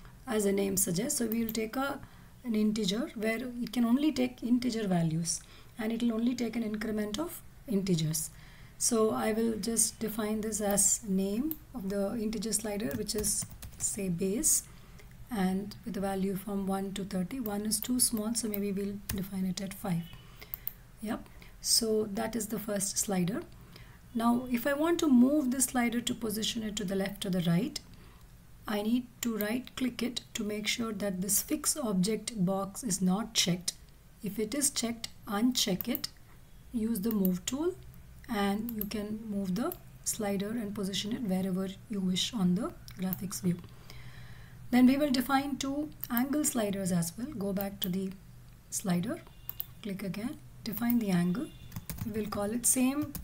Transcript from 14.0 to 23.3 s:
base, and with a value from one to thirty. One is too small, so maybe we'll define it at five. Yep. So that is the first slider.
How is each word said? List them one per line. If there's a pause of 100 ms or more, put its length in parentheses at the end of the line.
base, (680)
and
with
a
value
from
one
to
thirty.
One
is
too
small,
so
maybe
we'll
define
it
at
five. (960)
Yep. (340)
So
that
is
the
first
slider. (720)